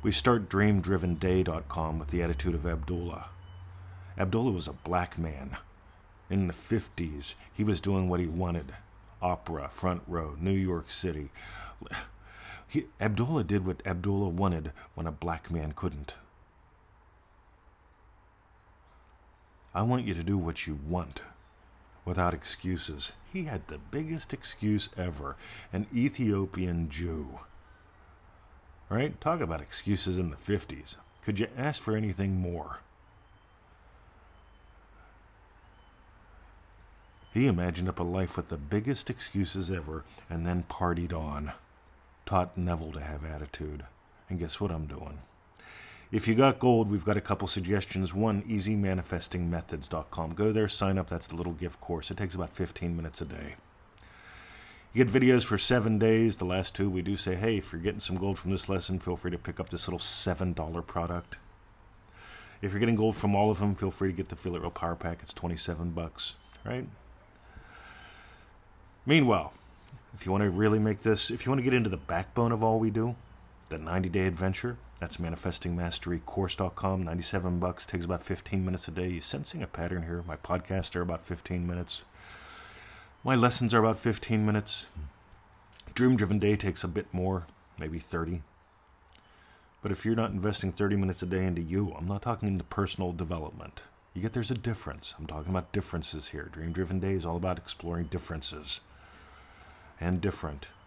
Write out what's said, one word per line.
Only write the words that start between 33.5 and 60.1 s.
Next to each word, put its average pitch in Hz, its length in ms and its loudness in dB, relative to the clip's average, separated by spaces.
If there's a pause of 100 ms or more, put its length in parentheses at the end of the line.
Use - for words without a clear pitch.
He 127 140 6
imagined 90 420 2
up - 100 -4
a 87 40 2
life 87 340 0
with 85 100 -4
the 82 100 -6
biggest 107 520 -2
excuses 95 600 -2
ever 78 360 -6 (240)
and 82 160 -2
then 90 240 0
partied 85 420 0
on. 73 400 -4 (720)
Taught 90 320 2
Neville 82 360 -2
to 76 80 -8
have 76 240 -8
attitude. 76 600 -8 (440)
And 92 100 -2
guess 82 220 -4
what 98 100 0
I'm 80 140 -4
doing? 73 340 -10 (920)
If 110 160 0
you 113 80 6
got 131 240 8
gold, 113 300 6
we've 98 140 2
got 101 140 4
a 98 40 0
couple 98 260 -2
suggestions. 95 680 0
One, 104 320 2
easy 107 300 0
manifesting 92 760 0
methods 82 380 -4
dot 78 240 -6
com. 82 220 -4
Go 104 180 4
there, 107 180 2
sign 95 300 2
up. 87 80 -2
That's 85 200 -6
the - 80 -10
little 85 180 -2
gift 82 280 -8
course. 82 300 -4
It 87 60 -8
takes 92 180 -4
about 87 200 -6
fifteen 85 400 -4
minutes 82 240 -6
a 78 60 -4
day. 73 300 -10 (1400)
You 123 100 8
get 107 100 4
videos 123 300 8
for 104 140 2
seven 110 420 6
days. 110 380 6
The 92 80 -2
last 90 280 0
two, 98 160 2
we 92 120 0
do 95 160 0
say, 92 180 0
"Hey, 107 220 2
if - 160 -4
you're 82 80 -6
getting 101 180 -2
some - 160 -2
gold 95 240 0
from 90 120 -2
this 95 180 -2
lesson, 92 300 0
feel 90 180 -2
free 90 140 -4
to 85 60 -4
pick - 220 -8
up 87 80 -4
this - 220 -6
little 87 100 -2
seven 90 540 2